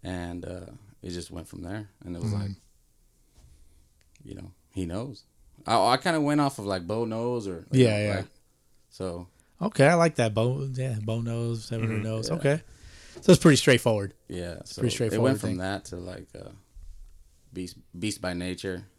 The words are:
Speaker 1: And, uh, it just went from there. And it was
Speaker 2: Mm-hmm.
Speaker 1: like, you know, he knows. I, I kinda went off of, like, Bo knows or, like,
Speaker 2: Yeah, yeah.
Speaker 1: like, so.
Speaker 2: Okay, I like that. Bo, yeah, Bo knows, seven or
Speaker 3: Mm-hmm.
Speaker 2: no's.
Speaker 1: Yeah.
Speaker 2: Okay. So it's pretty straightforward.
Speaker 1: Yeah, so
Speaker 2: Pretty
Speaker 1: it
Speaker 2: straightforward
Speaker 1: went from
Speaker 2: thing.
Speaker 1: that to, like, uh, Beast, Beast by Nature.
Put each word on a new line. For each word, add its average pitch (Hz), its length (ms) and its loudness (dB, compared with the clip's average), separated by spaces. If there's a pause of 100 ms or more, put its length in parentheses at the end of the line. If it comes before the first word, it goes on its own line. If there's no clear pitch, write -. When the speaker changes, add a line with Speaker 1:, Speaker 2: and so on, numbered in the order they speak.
Speaker 1:
And, 87 420 -8
uh, 90 200 -10 (360)
it 90 100 -10
just 87 200 -10
went 85 160 -12
from 90 160 -14
there. 101 240 -10 (160)
And 90 100 -10
it 87 80 -8
was 110 120 -2
Speaker 2:
Mm-hmm. 101 80 -2
Speaker 1:
like, 98 100 -6 (1700)
you - 120 -12
know, 90 160 -16 (220)
he 95 120 -4
knows. 104 380 -8 (420)
I, 117 120 4
I 117 200 4
kinda 160 240 0
went 147 200 2
off 139 180 0
of, 104 60 -6
like, 95 220 -2
Bo 110 180 -2
knows 113 420 -4
or, 87 120 -8
like, - 120 -18
Speaker 2:
Yeah, 110 380 6
yeah. 101 80 0
Speaker 1:
like, 98 80 -4 (640)
so. 90 380 -8 (340)
Speaker 2:
Okay, 170 260 4
I 165 80 8
like 165 200 4
that. 113 180 2
Bo, 127 400 0
yeah, 127 280 -4
Bo 110 200 -2
knows, 117 440 -4
seven 113 260 -4
or - 40 -2
Speaker 3:
Mm-hmm. 107 80 -2
Speaker 2:
no's. 110 260 -4
Speaker 1:
Yeah. 165 60 -2
Speaker 2:
Okay. 160 260 2 (600)
So - 100 8
it's 165 100 10
pretty 151 160 8
straightforward. 110 560 4 (140)
Speaker 1:
Yeah, 87 280 -8 (100)
so - 160 -10
Speaker 2:
Pretty 120 120 2
Speaker 1:
it - 20 -4
Speaker 2:
straightforward 110 280 0
Speaker 1:
went 127 160 2
from 101 120 -4
Speaker 2:
thing. 92 80 -2
Speaker 1:
that 95 260 -4
to, - 120 -12
like, 90 300 -12 (100)
uh, - 120 -14 (1040)
Beast, 90 240 -10 (200)
Beast 98 240 -4
by 92 120 -4
Nature. 90 500 -6 (160)